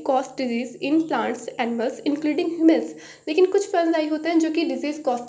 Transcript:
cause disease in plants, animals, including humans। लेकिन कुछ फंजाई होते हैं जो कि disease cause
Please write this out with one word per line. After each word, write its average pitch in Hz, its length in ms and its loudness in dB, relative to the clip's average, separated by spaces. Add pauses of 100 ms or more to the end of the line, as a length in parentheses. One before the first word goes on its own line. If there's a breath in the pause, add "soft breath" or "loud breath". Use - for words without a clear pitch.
(100)
cause 269 180 2 (120)
disease 247 500 -4
in 294 40 2
plants, 247 520 0 (140)
animals, 233 360 -2 (120)
including 294 400 0
humans। 320 360 4 (440 loud breath)
लेकिन 339 180 4
कुछ 403 220 2
फंजाई 330 400 0
होते 311 200 -2
हैं 339 100 4
जो 320 120 2
कि 311 140 0
disease 277 340 -4
cause 240 300 -2